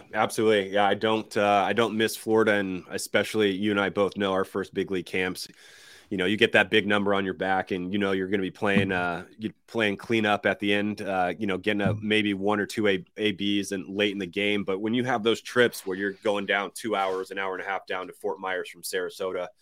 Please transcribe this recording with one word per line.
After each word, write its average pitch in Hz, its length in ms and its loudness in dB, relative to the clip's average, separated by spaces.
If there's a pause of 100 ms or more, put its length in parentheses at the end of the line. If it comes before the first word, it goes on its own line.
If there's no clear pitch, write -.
(140)
absolutely. 107 580 2
Yeah, 101 140 4
I 98 80 4
don't, 107 420 0
uh, 101 320 4
I 101 60 0
don't 107 240 2
miss 110 180 2
Florida, 110 380 4
and 95 360 -2
especially 101 600 0
you 101 200 0
and 101 100 4
I 98 80 2
both 95 260 0
know 101 160 0
our 95 140 0
first - 280 -6
big 95 180 -2
league 92 140 -4
camps 92 440 -4 (600)
you 101 80 -4
know, 90 80 0
you 101 120 2
get 110 140 4
that 104 180 4
big 107 160 4
number 101 280 0
on 98 120 0
your 92 80 -4
back 95 380 -2
and, 90 200 -4
you 104 80 -2
know, 98 120 0
you're 95 160 -2
gonna 98 140 0
be 92 100 -4
playing, 98 400 2
uh, 90 340 -2 (120)
you 107 140 -8 (160)
playing 107 300 0
cleanup 107 480 2
at 98 140 2
the 101 140 2
end, 104 280 -2
uh, 92 360 0
you 107 100 -4
know, 92 100 -2
getting 104 240 -2
a, 98 140 2
maybe 107 380 2
one 101 260 0
or 101 60 0
two 104 220 -2
A-, 95 180 0 (120)
A 104 160 0
Bs 101 380 -2
and 95 160 -6
late 101 240 0
in 98 80 -6
the 95 80 -4
game. 101 360 -2
But 95 160 -2
when 110 140 -2
you 123 100 0
have 123 200 -2
those 110 180 2
trips - 440 2
where 92 120 -4
you're 101 140 -2 (120)
going 101 220 0
down 98 280 0
two 107 220 -4
hours, 95 360 -2
an 95 80 -8
hour 95 140 -4
and 90 100 -8
a 95 40 -8
half 95 200 -6
down 92 200 -6
to 87 60 -16
Fort 98 260 -6
Myers 92 300 -6
from 87 120 -20
Sarasota, 90 680 -6 (140)